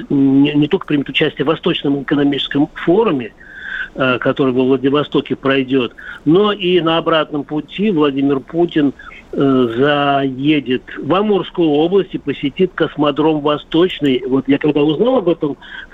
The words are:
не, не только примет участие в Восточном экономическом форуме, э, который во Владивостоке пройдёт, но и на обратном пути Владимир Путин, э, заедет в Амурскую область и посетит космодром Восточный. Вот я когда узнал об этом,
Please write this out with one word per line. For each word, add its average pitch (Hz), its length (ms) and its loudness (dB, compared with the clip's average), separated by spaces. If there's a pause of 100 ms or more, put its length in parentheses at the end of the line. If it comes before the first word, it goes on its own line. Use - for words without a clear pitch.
(100)
не, 139 440 4
не 147 120 2
только 180 220 -2
примет 143 200 -2
участие 147 360 -2
в 139 40 -2
Восточном 151 540 -2
экономическом 143 720 0
форуме, 165 580 0 (640)
э, 127 260 0
который 131 340 0
во 131 100 2
Владивостоке 135 720 0
пройдёт, 135 580 -2 (300)
но 196 280 4
и 180 280 0
на 165 160 0
обратном 156 480 -2
пути 170 460 -4
Владимир 139 500 2
Путин, 160 540 0 (400)
э, 131 420 2
заедет 139 1040 0 (140)
в 139 180 -4
Амурскую 185 540 0
область 165 460 0
и 151 40 -6
посетит 143 560 -4
космодром 147 680 0
Восточный. 147 840 0
Вот 131 220 -2
я 139 100 2
когда 147 240 0
узнал 175 360 2
об 175 100 -2
этом, 160 280 -2 (380)